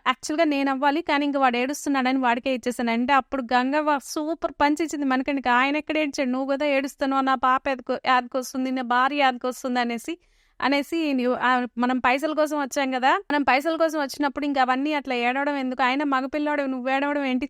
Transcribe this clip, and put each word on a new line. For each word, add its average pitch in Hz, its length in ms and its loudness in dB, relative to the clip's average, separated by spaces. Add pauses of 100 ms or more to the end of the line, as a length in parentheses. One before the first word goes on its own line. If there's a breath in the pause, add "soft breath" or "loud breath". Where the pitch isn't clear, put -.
"యాక్చువల్‌గా 302 380 0
నేను 277 260 0
అవ్వాలి, 277 320 0
కానీ 294 240 0
ఇంక 285 100 -2
వాడు 254 200 2
ఏడుస్తున్నాడని 269 600 0
వాడికే 247 360 0
ఇచ్చేసాను." 240 360 -2
అంటే 247 220 0
అప్పుడు 269 300 2
గంగవ్వ 269 600 0
సూపర్ 311 560 -4
పంచ్ 294 220 2
ఇచ్చింది 294 240 -4
మణికంఠకి. 269 420 0
ఆయన 262 280 2
ఎక్కడ 302 220 -2
ఏడ్చాడు? 277 320 -2
"నువ్వు 262 220 -2
కదా 277 140 0
ఏడుస్తున్నావు, 269 560 0
నా 262 120 2
పాప 262 340 2
ఎదుకు-, 254 380 -4
యాదకొస్తుంది, 254 640 0
నా 262 120 -2
భార్య 247 340 2
యాదకొస్తుంది" 247 640 0
అనేసి, 240 380 -4 (420)
అనేసి, 285 520 0
"నీవు, 247 220 2
ఆ, 247 320 2 (120)
మనం 247 200 0
పైసల 277 340 2
కోసం 302 280 0
వచ్చాం 269 300 -2
కదా, 262 280 2
మనం 294 240 0
పైసల 285 340 2
కోసం 320 240 0
వచ్చినప్పుడు 285 440 -2
ఇంక 285 140 0
అవన్నీ 262 340 2
అట్లా 269 220 -4
ఏడవడం 262 420 0
ఎందుకు? 262 260 -2
ఆయన 262 200 2
మగపిల్లాడు, 285 600 -2
నువ్వు 262 280 -4
ఏడవడం 285 340 0
ఏంటి? 254 260 -2